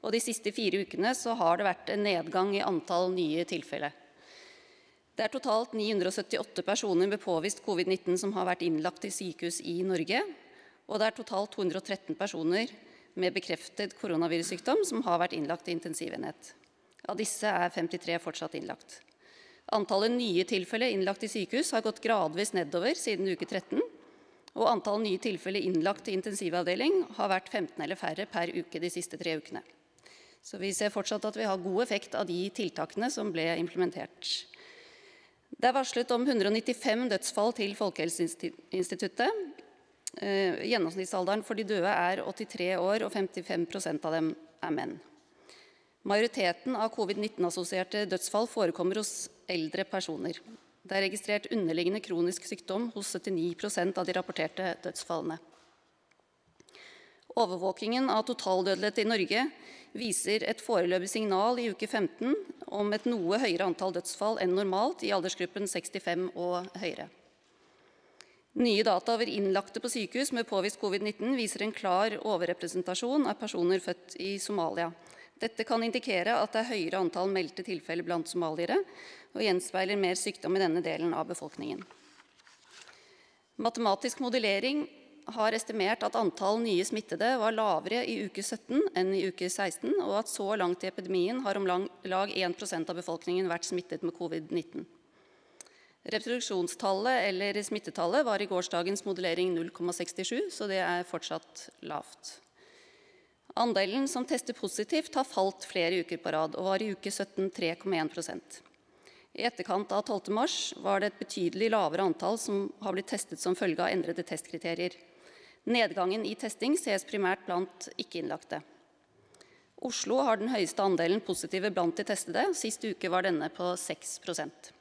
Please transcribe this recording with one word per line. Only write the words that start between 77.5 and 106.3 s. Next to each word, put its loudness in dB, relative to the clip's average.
tilfeller -4
blant -2
somaliere, 0
og 0
gjenspeiler 2
mer 2
sykdom -2
i 4
denne 4
delen 0
av -2
befolkningen. -8
Matematisk 2
modellering 2
har 4
estimert 0
at 0
antall 2
nye 2
smittede 0
var 2
lavere 0
i -2
uke -8
sytten 0
enn 2
i 2
uke -4
seksten, 0
og 0
at -6
så -2
langt 2
i -2
epidemien 0
har 0
om 0
lang, 2
lag 0
en 0
prosent -4
av -4
befolkningen -2
vært -2
smittet -4
med -4
covid -4
nitten. -4
Reproduksjonstallet, 0
eller 0
smittetallet, 0
var 2
i -2
gårsdagens 0
modellering 0
null -2
komma -2
sekstisju, -4
så -4
det 2
er 0
fortsatt -8
lavt. -10
Andelen 2
som -2
tester 0
positivt -2
har 4
falt 0
flere 0
uker -6
på -2